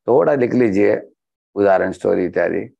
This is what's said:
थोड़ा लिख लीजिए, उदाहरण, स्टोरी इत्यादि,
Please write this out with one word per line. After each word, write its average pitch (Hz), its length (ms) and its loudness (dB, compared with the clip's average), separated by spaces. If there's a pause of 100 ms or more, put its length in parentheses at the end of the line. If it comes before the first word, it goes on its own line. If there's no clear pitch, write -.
थोड़ा 151 260 2
लिख 123 200 -2
लीजिए, 104 560 0 (460)
उदाहरण, 95 360 0
स्टोरी 92 340 -2
इत्यादि, 87 360 -4 (180)